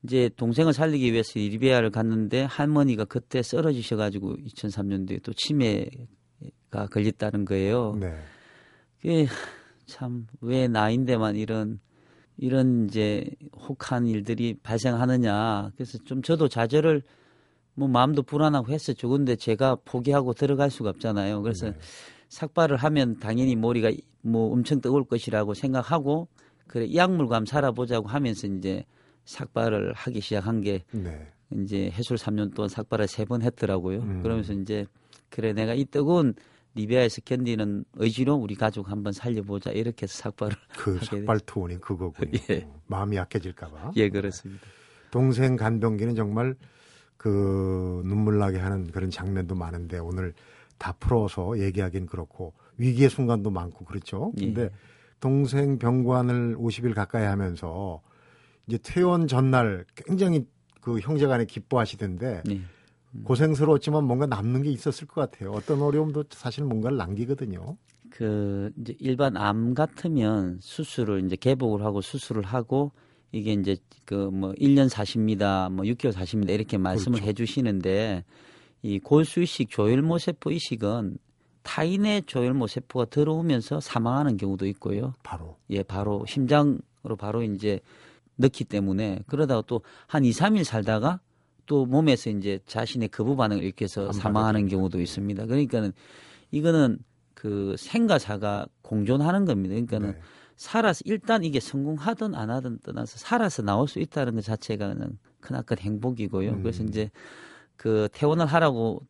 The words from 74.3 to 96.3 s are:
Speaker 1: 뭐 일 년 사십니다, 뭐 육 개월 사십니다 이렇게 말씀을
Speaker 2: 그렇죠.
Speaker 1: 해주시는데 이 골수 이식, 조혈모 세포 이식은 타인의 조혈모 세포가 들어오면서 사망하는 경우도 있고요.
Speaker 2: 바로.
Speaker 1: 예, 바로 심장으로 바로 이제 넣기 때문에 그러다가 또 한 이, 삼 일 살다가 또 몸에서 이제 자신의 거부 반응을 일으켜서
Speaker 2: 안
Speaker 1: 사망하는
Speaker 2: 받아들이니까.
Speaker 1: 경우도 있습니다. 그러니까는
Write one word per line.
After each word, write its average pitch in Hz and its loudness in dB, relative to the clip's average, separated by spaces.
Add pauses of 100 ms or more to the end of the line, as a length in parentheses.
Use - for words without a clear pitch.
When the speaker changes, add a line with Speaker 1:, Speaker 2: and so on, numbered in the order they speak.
Speaker 1:
뭐 95 -2
일 139 6
년 135 8
사십니다, 101 0
뭐 95 -2
육 120 0
개월 127 0
사십니다 92 -2
이렇게 107 -2
말씀을 98 0
Speaker 2:
그렇죠. 98 -2
Speaker 1:
해주시는데 101 0 (580)
이 101 -2
골수 156 4
이식, 143 -2
조혈모 135 2
세포 160 -4
이식은 110 -4 (460)
타인의 196 0
조혈모 127 0
세포가 123 -4
들어오면서 151 0
사망하는 123 0
경우도 95 -2
있고요. 101 -4
Speaker 2:
바로. 82 -12 (140)
Speaker 1:
예, 98 -2
바로 101 -2
심장으로 139 2
바로 107 -2
이제 104 0 (560)
넣기 131 4
때문에 98 -2
그러다가 135 0
또 120 -2 (280)
한 143 2
이, 117 6
삼 208 2
일 180 2
살다가 113 0 (440)
또 139 2
몸에서 135 4
이제 101 -2
자신의 113 -4
거부 123 0
반응을 107 2
일으켜서 98 -4
Speaker 2:
안 98 -4
Speaker 1:
사망하는 107 2
Speaker 2:
받아들이니까. 98 2
Speaker 1:
경우도 92 0
있습니다. 101 -4
그러니까는 113 0 (580)